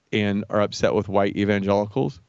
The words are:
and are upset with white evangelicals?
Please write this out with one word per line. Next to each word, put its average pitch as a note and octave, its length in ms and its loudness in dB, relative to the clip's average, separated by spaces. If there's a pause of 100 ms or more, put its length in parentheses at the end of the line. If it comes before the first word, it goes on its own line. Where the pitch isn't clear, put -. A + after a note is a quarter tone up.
(120)
and G#2 380 0
are G#2 100 2
upset G#2 340 0
with G#2 140 0
white G2+ 300 0
evangelicals? G#2 920 0